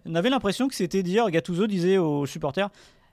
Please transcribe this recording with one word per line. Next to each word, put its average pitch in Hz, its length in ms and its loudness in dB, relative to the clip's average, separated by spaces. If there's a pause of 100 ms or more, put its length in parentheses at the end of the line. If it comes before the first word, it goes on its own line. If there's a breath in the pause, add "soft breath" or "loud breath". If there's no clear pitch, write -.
on 165 80 -4
avait 202 160 2
l'impression 240 360 0
que 262 60 -4
c'était 190 300 -2
dire, 202 260 2
Gattuso 170 380 0
disait 190 320 2
aux 147 260 0
supporters, « 156 440 -4 (440 soft breath)